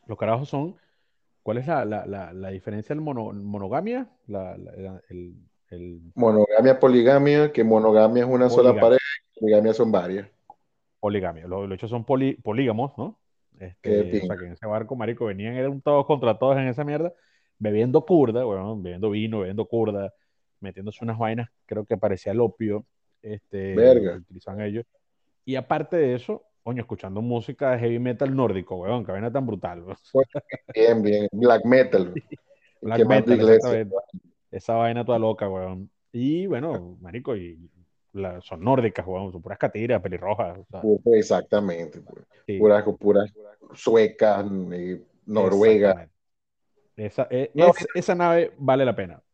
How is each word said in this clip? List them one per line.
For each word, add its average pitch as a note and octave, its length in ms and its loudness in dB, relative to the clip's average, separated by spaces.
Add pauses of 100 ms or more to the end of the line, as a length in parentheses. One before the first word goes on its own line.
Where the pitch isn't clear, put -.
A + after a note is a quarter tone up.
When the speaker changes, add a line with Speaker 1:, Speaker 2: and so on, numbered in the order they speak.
Speaker 1:
Los A2 140 -12
carajos A#2 280 -2
son, D3 280 -6 (640)
¿cuál G#2+ 160 -6
es B2+ 80 -8
la, D3 180 -4
la, G#2+ 220 -8
la, F#2+ 260 -12
la F#2+ 180 -12
diferencia G#2 440 -10
del D#3 100 -8
mono-, A#2 300 -8
monogamia? G#2 720 -8 (200)
La, F#2 280 -10
la, F2+ 180 -20
la, F#2+ 360 -16
el, F2 240 -16 (360)
el F2 300 -16 (140)
Speaker 2:
Monogamia, A2 680 4
poligamia, C#3 720 6
que B2 120 2
monogamia A2 600 6
es B2 60 -2
una B2+ 200 4
sola B2 200 8
Speaker 1:
Poligamia. A2 120 4
Speaker 2:
pareja, A#2 240 6 (340)
poligamia G#2+ 340 4
son A2+ 180 2
varias. F#2+ 360 -2 (720)
Speaker 1:
Poligamia. F2+ 480 -4
Los, F#2+ 220 -8
los F#2+ 80 -8
hechos A2 140 -10
son A#2+ 140 -8
poli-, C3+ 360 0
polígamos, A#2 560 -2
¿no? E3+ 220 -10 (400)
Este, F#2 220 -18
Speaker 2:
Qué G#2 180 0
Speaker 1:
o G2+ 40 0
sea, F2+ 80 -6 (100)
Speaker 2:
pinga. F#2 180 -6
Speaker 1:
que F2+ 80 -14
en F2 60 -16
ese - 120 -18
barco, A2 300 -6
marico, A#2 300 -6
venían, G#2 280 -8
eran C3+ 260 -6
todos C#3+ 280 0
contra B2+ 320 0
todos C3+ 180 2
en C3 100 -2
esa B2 160 -6
mierda, D3+ 300 -4 (460)
bebiendo A2 440 2
curda, B2+ 440 2
weón, G2+ 340 -6
bebiendo F2+ 300 -6
vino, A2 280 -4
bebiendo G2 280 -6
curda, G#2 440 -4 (480)
metiéndose G2+ 460 -14
unas A2+ 140 -8
vainas, A2+ 300 -4 (180)
creo G#2+ 180 -8
que A2+ 120 -4
parecía G2 340 -4
el A2 80 -2
opio, G#2+ 440 -2 (380)
este, G2 540 -10
Speaker 2:
Verga. A2 380 6
Speaker 1:
que F2 60 -12
utilizaban F#2+ 420 -16
ellos. G#2+ 240 -8 (640)
Y C3 80 -6
aparte D3 400 -4
de C#3 200 2
eso, - 280 -10 (180)
coño, B2 200 -8
escuchando G2+ 400 -10
música A#2+ 500 -4
de B2 80 -2
heavy A#2 200 -2
metal B2+ 360 -4
nórdico, F#2+ 400 -2
weón, G2+ 300 -6
qué F#2 80 -8
vaina G#2+ 180 -6
tan C3+ 160 -4
brutal, F2 340 -10
weón. F#2 140 -16 (160)
Speaker 2:
Pues, - 160 2 (480)
bien, A2+ 260 4
bien, G#2 300 0
black A#2 320 4
metal. C3 500 2
Speaker 1:
<laughs> - 680 -18
Black A2 160 -4
Speaker 2:
Quemando A#2 340 4
Speaker 1:
metal, A#2+ 40 6 (100)
Speaker 2:
iglesias. A2+ 280 6
Speaker 1:
exactamente. G#2+ 220 -4 (560)
Esa A#2 240 -6
vaina A#2 300 -2
toda A#2+ 120 0
loca, A2 320 -2
weón. F#2 400 -8 (220)
Y D3 360 -4
bueno, A#2+ 520 -8
marico, A2+ 380 -10
y E2+ 200 -14 (540)
la, F2+ 300 -10
son E2 200 -16
nórdicas, A#2 460 0
weón, F#2 240 -8
son F2 100 -16
puras G2 160 -14
catiras, A2 440 -4
pelirrojas, F#2 580 -6
o G2 100 -20
sea. F#2+ 120 -14
Speaker 2:
Pu-, G#2+ 200 2 (140)
exactamente, F#2 880 0
pues. - 240 -20 (200)
Speaker 1:
Sí. G2 140 -6
Speaker 2:
Puras, G#2 240 6 (160)
puras G2+ 340 2 (400)
suecas, G#2+ 720 2 (280)
eh, F2 280 -8 (240)
noruegas. G2+ 720 4
Speaker 1:
Exactamente. E2+ 180 -20 (840)
Esa, G#2+ 340 -6
eh, B2+ 220 -4
Speaker 2:
No, E3 160 6
Speaker 1:
es-, - 260 0
esa F3+ 200 -2
nave E3+ 420 2
vale C3+ 260 2
la A#2+ 120 0
pena. F2+ 260 -10 (120)